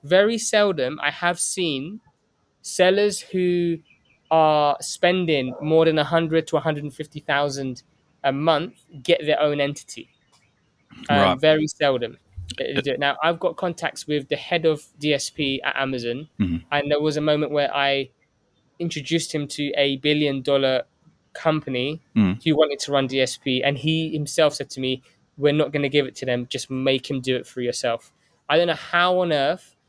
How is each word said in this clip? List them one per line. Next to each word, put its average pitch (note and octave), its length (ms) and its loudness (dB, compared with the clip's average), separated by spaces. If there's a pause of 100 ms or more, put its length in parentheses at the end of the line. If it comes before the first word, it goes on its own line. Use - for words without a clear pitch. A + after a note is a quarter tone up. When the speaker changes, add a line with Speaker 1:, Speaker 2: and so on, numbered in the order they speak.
Speaker 1:
very G3+ 340 4
seldom F3 640 0
I D3 80 2
have F3 300 -2
seen E3 600 -4 (640)
sellers G3 580 2
who F3 580 0 (520)
are D#3 500 4
spending D#3+ 800 0
more D#3+ 260 4
than D#3 120 2
a D3 60 2
hundred D#3+ 440 0
to D#3+ 80 -2
a C#3+ 40 2
hundred D3 240 -2
and C#3+ 100 -10
fifty D3+ 260 -12
thousand C#3 640 -2 (400)
a C3+ 100 2
month D3 420 0 (280)
get E3 240 2
their D3+ 140 2
own D3 200 0
entity. - 480 -6 (1000)
Um, C#3+ 100 4
Speaker 2:
Right. C#3 220 4
Speaker 1:
very D#3 260 4
seldom B2+ 520 -2 (400)
they C3 160 -6
Speaker 2:
Uh, C#3+ 60 0
Speaker 1:
do C3+ 120 -2
it. B2+ 80 -4
Now, C#3+ 240 0
I've E3 160 0
got E3+ 160 -2
contacts - 500 -6
with D3 220 -4
the C#3+ 80 -2
head E3 300 -2
of D3+ 180 0 (140)
D D3 160 0
S - 160 -4
P C3+ 320 -2
at C#3 120 -2
Amazon, C3 540 -4 (100)
Speaker 2:
Mm-hmm. F2 200 0 (120)
Speaker 1:
and C#3+ 200 0
there D3 100 4
was D3+ 160 0
a D3+ 40 -2
moment D3+ 300 0
where C#3+ 240 -2
I C#3 360 0 (680)
introduced D#3+ 560 -4
him D3 120 -4
to C#3+ 300 -6
a C#3 220 2
billion D3 440 0
dollar C3+ 420 2 (480)
company D3 680 -2 (140)
Speaker 2:
Mm. G#2 300 2
Speaker 1:
who D#3 120 4
wanted D3 240 2
to C#3+ 120 -6
run C3+ 140 2
D C3 140 -2
S B2+ 180 0
P, B2+ 240 -2
and C#3 160 0
he D#3+ 320 -2
himself D3 440 0
said C3+ 160 -10
to C3+ 100 -10
me, C3 220 -4 (340)
"We're C#3+ 160 2
not D3 200 0
gonna C#3+ 160 0
give C#3 180 2
it B2 100 -14
to B2+ 100 -8
them, B2 220 -2
just - 220 -8
make C3 400 -2
him C3+ 100 -4
do B2+ 160 -2
it B2+ 100 -6
for - 140 -12
yourself." A#2+ 520 -4 (360)
I D3 80 2
don't E3+ 100 4
know E3 80 0
how F3+ 460 0
on F3 120 0
earth D3+ 440 -2 (120)